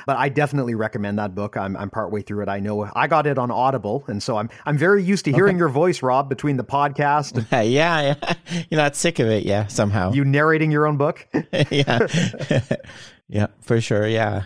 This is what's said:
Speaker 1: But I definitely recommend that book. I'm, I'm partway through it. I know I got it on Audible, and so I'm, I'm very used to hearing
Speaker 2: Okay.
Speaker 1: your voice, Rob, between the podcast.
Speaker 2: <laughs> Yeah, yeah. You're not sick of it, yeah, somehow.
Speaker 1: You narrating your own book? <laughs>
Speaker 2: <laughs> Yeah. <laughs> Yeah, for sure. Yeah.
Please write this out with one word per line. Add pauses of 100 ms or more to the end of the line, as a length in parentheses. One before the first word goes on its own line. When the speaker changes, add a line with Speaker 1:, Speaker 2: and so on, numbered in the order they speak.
Speaker 1:
But
I
definitely
recommend
that
book.
I'm,
I'm
partway
through
it.
I
know
I
got
it
on
Audible,
and
so
I'm, (160)
I'm
very
used
to
hearing
Speaker 2:
Okay.
Speaker 1:
your
voice,
Rob,
between
the
podcast.
Speaker 2:
<laughs>
Yeah,
yeah. (360)
You're
not
sick
of
it,
yeah,
somehow.
Speaker 1:
You
narrating
your
own
book?
<laughs> (140)
Speaker 2:
<laughs>
Yeah.
<laughs> (680)
Yeah, (120)
for
sure.
Yeah.